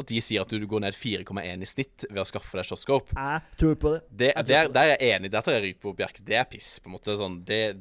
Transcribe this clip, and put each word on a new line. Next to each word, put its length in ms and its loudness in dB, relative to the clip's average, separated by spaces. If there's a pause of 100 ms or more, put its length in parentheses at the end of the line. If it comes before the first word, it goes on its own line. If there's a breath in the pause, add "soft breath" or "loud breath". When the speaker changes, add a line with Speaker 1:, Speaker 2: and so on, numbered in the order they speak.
Speaker 1:
at 80 -12
de 160 0
sier 160 0
at 80 -6
du 160 -4
går 160 -2
ned 160 -4
fire 300 -4
komma 180 -6
en 160 -8
i 80 -6
snitt 380 -8
ved 100 -6
å 80 -2
skaffe 320 -8
deg 80 -4
shotscope. 480 0
Speaker 2:
Jeg 480 -4
tror 160 4
på 160 2
det. 60 -4 (100)
Speaker 1:
Det, 220 2
Speaker 2:
Jeg 20 -2
tror 160 -2
Speaker 1:
det 80 8
er, 80 6
Speaker 2:
på 60 -4
det. 80 4
Speaker 1:
der 80 8
er 100 6
jeg 220 4
enig, 160 -6
der 100 0
tar 140 2
jeg 80 -2
rygg 180 -8
på 80 -4
Bjerke. 320 -6
Det 160 2
er 80 -2
piss, 220 -6 (100)
på 80 -16
en 80 -10
måte. 240 -2
Sånn, 240 -4
det, 160 2 (180)